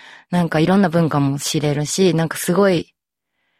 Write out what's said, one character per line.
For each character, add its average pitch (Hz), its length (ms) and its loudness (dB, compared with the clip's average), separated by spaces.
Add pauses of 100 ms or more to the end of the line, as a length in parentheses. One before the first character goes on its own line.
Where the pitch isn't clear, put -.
(300)
な 175 140 0
ん 160 60 -2
か 156 100 0
い 160 60 4
ろ 185 120 4
ん 202 40 4
な 190 60 2
文 160 220 0
化 147 100 0
も 139 200 0
知 - 200 -4
れ 147 140 -2
る 147 120 -4
し、 180 280 0
な 160 120 0
ん 151 40 -6
か - 80 -8
す - 160 -4
ご 196 160 2
い、 - 240 -2 (680)